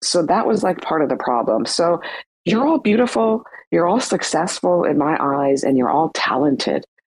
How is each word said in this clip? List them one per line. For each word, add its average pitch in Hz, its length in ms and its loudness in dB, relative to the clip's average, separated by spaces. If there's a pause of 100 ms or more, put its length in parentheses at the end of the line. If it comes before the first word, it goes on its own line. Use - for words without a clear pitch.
So 175 220 0
that 196 220 0
was, 214 160 0
like, 185 180 -2
part 160 220 0
of 131 80 0
the 127 60 -2
problem. 113 500 0
So 170 340 0 (460)
you're 233 200 2
all 311 120 2
beautiful. 226 680 0 (260)
You're 170 160 2
all 214 140 2
successful 180 840 -2
in - 120 0
my 151 240 0
eyes, 139 420 0
and 135 140 2
you're 123 140 2
all 151 240 2
talented. 127 720 -2 (200)